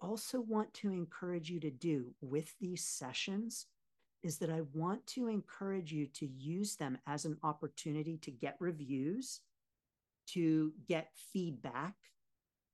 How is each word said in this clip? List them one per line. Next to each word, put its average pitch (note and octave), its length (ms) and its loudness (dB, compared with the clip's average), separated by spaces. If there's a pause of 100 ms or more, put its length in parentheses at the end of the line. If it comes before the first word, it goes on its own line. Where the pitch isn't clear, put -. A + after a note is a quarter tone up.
also A3 400 0
want G#3+ 340 2
to G3+ 160 0
encourage F3 580 -2
you F3 120 -2
to D3+ 100 0
do C3 500 2
with C#3+ 380 -2
these F3+ 260 -2
sessions G3 840 -2 (580)
is D#3+ 140 0
that E3 120 2
I D#3+ 120 2 (100)
want F3 360 0
to B3 200 0
encourage G3 640 0
you D3 160 2
to - 180 -6
use D#3 480 0
them C3 320 0
as C#3+ 180 0
an D3+ 200 0
opportunity D#3 760 0
to D3+ 140 -8
get C#3 260 -2
reviews, D#3 800 0 (880)
to D#3 440 6 (160)
get D#3+ 260 2
feedback, D#3 800 -2 (800)